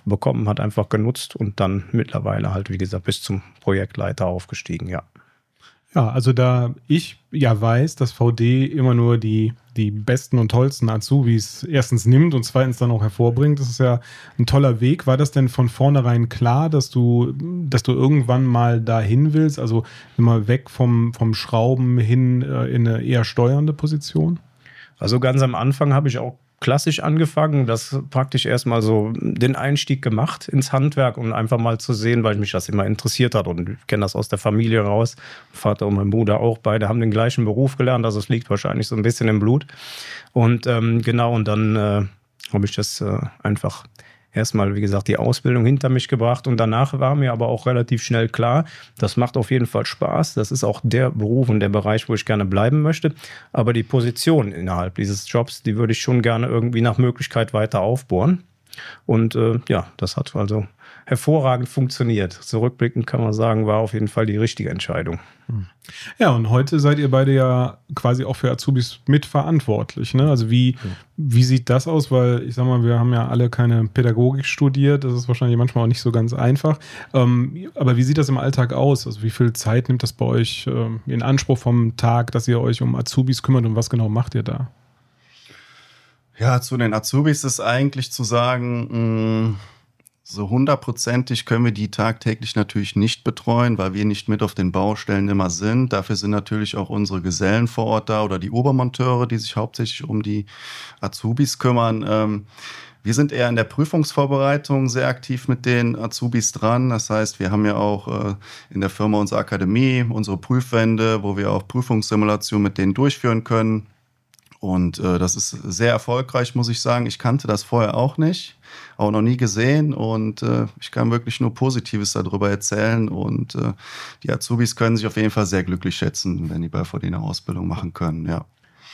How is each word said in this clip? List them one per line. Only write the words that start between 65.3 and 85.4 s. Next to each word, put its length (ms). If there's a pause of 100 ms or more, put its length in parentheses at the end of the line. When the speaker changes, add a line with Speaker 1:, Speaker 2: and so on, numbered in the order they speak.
Speaker 2:
Hm. 180 (540)
Ja, 100
und 220
heute 280
seid 200
ihr 100
beide 240
ja 460 (160)
quasi 300
auch 100
für 160
Azubis 560
mitverantwortlich, 1080
ne? 160
Also 220
wie, 280
Speaker 1:
Hm. 120 (260)
Speaker 2:
wie 260
sieht 280
das 160
aus? 240
Weil, 320
ich 100
sag 120
mal, 180
wir 160
haben 120
ja 160
alle 220
keine 360
Pädagogik 600
studiert, 580
das 100
ist 140
wahrscheinlich 300
manchmal 280
auch 20
nicht 140
so 100
ganz 220
einfach. 440 (360)
Ähm, 600
aber 240
wie 60
sieht 160
das 100
im 80
Alltag 340
aus? 360
Also 160
wie 80
viel 220
Zeit 360
nimmt 140
das 100
bei 120
euch, 420
ähm, 400
in 160
Anspruch 340
vom 400
Tag, 360
dass 140
ihr 140
euch 220
um 120
Azubis 460
kümmert 240
und 100
was 140
genau 200
macht 260
ihr 80
da? 260 (1700)